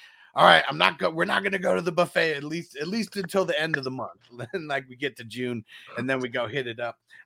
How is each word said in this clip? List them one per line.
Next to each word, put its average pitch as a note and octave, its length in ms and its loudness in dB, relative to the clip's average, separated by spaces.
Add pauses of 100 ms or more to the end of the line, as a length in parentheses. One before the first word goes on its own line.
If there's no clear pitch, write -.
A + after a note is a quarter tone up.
(340)
"All C#3 100 6
right, E3+ 240 10
I'm C#3+ 100 -4
not F3+ 200 4
go-, F#3 120 0
we're E3 160 -2
not G3 180 0
gonna G3 160 -2
go F#3 160 2
to F#3 40 0
the F3 120 -4
buffet E3 420 2
at C#3 100 -6
least, D#3+ 320 -8
at D3 120 -6
least G#3+ 280 -4
until F#3+ 280 0
the D#3+ 160 0
end D#3+ 160 0
of C#3 80 -6
the B2+ 80 -4
month." G#2+ 260 -10 (120)
<laughs> A#2+ 220 -12
Then, E3+ 140 -6
like, C3+ 220 -4
we B2+ 80 -16
get B2+ 220 -4
to A#2+ 60 -16
June, A#2 400 -6 (320)
and B2 140 -4
then C3+ 80 2
we B2+ 100 -2
go A#2+ 200 -2
hit B2+ 180 -4
it A2+ 140 -8
up. A#2+ 180 -6 (280)